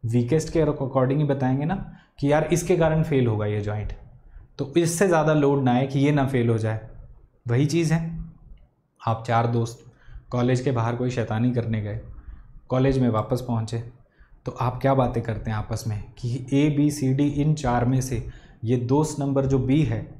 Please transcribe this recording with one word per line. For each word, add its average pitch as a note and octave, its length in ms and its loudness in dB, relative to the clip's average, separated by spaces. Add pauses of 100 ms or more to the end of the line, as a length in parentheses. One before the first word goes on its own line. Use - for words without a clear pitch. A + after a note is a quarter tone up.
weakest B2 480 0
के E3+ 60 2
according C#3 580 0
ही D3+ 60 2
बताएंगे C3+ 420 0
ना, F#3+ 280 -4 (260)
कि C#3+ 120 2
यार D#3 220 2
इसके E3+ 240 2
कारण D#3+ 260 4
fail C3 240 2
होगा G#2+ 180 0
ये G#2 160 -2
joint, G#2 320 -4 (640)
तो C3+ 200 -6
इससे E3+ 300 2
ज़्यादा D#3 260 4
load C#3+ 300 4
ना B2 100 4
आए C3 140 2
कि C#3 120 -2
ये C#3+ 120 4
ना C#3 160 2
fail A#2+ 220 2
हो A#2 80 2
जाए। A2 320 -4 (580)
वही B2 180 2
चीज़ D#3+ 280 2
है। - 280 -2 (800)
आप A2+ 260 -2
चार A#2 200 2
दोस्त A#2 380 -2 (460)
कॉलेज B2 300 2
के D3 100 0
बाहर A#2 240 0
कोई B2 140 -2
शैतानी A#2+ 440 0
करने A2 280 -2
गए, G#2 180 -6 (680)
कॉलेज C3 300 2
में B2+ 100 4
वापस A2 320 0
पहुँचे, A2+ 360 -4 (680)
तो B2 60 -8
आप B2 300 -4
क्या C3+ 120 2
बातें B2 300 2
करते G#2+ 280 -6
हैं A2 60 -2
आपस G#2+ 300 -6
में G#2 140 -4 (180)
कि B2 340 -6
A, C#3+ 160 4
B, D3 220 2
सी, C3+ 220 0
D, C#3+ 140 2
इन D3 260 0
चार A#2+ 320 0
में B2+ 160 2
से B2 220 -4 (400)
ये A#2+ 140 2
दोस्त C#3 420 0
नंबर C#3 260 0
जो C3 140 2
B C3 240 2
है A2 220 -2 (140)